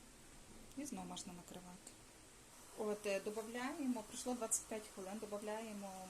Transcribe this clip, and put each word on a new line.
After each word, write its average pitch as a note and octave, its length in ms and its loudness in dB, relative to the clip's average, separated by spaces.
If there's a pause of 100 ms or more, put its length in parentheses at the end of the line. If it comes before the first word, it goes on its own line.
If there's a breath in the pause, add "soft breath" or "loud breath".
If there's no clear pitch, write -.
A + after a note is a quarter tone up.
(760)
І C4+ 80 -2
знову F#3 240 -2
можна F3+ 240 -4
накривати. F3+ 580 -10 (880)
От, G#3 280 6
е, G3 140 6
добавляємо, A#3 840 4
пройшло - 320 2
двадцять A3 320 4
п'ять G#3+ 280 -2
хвилин, G3 240 -2
добавляємо G#3 920 -2